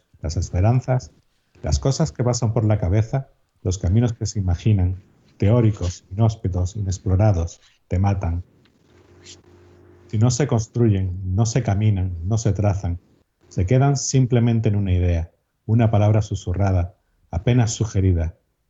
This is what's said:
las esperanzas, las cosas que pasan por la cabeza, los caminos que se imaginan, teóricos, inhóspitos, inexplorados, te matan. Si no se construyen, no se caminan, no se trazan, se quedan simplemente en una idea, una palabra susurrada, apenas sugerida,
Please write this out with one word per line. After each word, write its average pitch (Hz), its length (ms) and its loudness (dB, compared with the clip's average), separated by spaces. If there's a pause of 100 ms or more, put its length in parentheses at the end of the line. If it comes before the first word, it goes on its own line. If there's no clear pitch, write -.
(200)
las 80 160 -6
esperanzas, 120 760 0 (500)
las - 160 0
cosas 147 340 -2
que 123 120 -4
pasan 117 280 -2
por 110 120 0
la 107 140 2
cabeza, 110 500 -2 (340)
los 92 160 -4
caminos 117 340 0
que 110 140 -8
se - 120 -8
imaginan, 92 640 0 (340)
teóricos, 107 760 0
inhóspitos, 95 680 -2
inexplorados, 92 840 -2 (280)
te 90 100 -2
matan. 95 440 -2 (1700)
Si 110 100 -4
no 123 120 4
se 139 160 0
construyen, 95 880 0
no 113 120 2
se 127 160 -2
caminan, 98 540 0 (100)
no 110 120 -2
se 110 140 0
trazan, 92 460 -2 (500)
se 90 180 -2
quedan 135 300 4
simplemente 117 720 2
en 104 80 0
una 98 160 0
idea, 87 380 0 (360)
una 110 240 4
palabra 104 320 4
susurrada, 92 720 -2 (360)
apenas 117 420 0
sugerida, 92 640 0 (340)